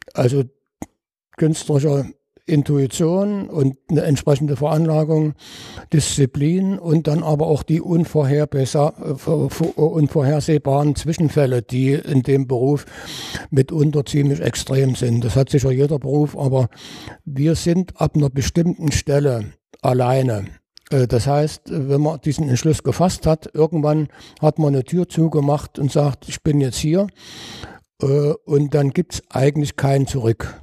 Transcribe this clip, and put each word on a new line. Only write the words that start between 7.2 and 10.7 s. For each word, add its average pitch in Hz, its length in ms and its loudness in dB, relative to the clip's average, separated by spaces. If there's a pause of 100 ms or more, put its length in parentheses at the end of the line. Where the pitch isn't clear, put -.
aber 151 240 0
auch 151 160 0
die 160 180 0
unvorherbesa-, 147 1080 0 (100)
äh, 139 140 -6
vor-, 147 340 -2
vor-, - 260 -2 (160)
unvorhersehbaren 147 1040 2